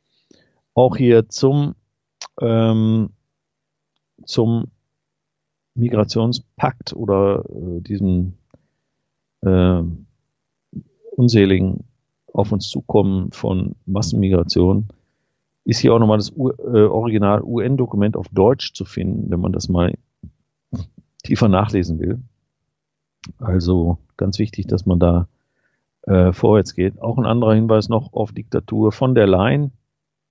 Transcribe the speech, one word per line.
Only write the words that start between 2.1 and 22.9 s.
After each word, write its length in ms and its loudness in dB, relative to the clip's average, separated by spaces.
ähm, 680 0
zum 400 -2
Migrationspakt 1160 -2
oder, 560 0
äh, 320 -10
diesem, 540 -2
äh, 420 2
unseligen 720 2
auf 180 -2
uns 160 -6
zukommen 640 -2
von 420 -6
Massenmigration, 1000 0
ist 140 -2
hier 160 4
auch 40 4
nochmal 200 4
das 180 -6
U-, 140 -2
äh, 340 2
Original 560 0
U-N-Dokument 800 -2
auf 100 -10
Deutsch 460 0
zu 100 -10
finden, 460 -6
wenn 100 -2
man 140 -2
das 160 -6
mal 240 0
tiefer 260 0
nachlesen 500 0
will. 240 -6